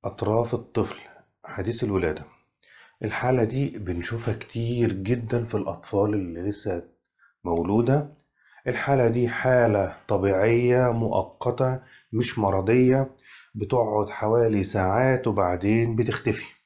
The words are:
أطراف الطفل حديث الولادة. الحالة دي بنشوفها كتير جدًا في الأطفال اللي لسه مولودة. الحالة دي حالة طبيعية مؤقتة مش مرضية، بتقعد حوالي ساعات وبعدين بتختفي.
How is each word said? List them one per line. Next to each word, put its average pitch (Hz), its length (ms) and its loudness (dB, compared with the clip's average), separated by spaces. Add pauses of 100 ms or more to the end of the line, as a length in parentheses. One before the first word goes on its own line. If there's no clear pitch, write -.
أطراف 107 480 -2
الطفل - 440 -4 (480)
حديث 101 380 -6
الولادة. 87 400 -2 (800)
الحالة 123 400 0
دي 127 260 -2
بنشوفها 98 640 -6
كتير 117 600 -2
جدًا 117 520 -2
في - 100 -8
الأطفال 101 580 -2
اللي 87 280 -4
لسه 92 420 -4 (600)
مولودة. 107 720 2 (540)
الحالة 131 400 2
دي 117 220 2
حالة 117 680 2 (120)
طبيعية 117 840 2
مؤقتة 123 880 -2 (340)
مش 117 260 -2
مرضية، 117 720 4 (440)
بتقعد 107 540 0
حوالي 110 540 2
ساعات 110 640 2
وبعدين 101 680 0
بتختفي. - 580 -2 (120)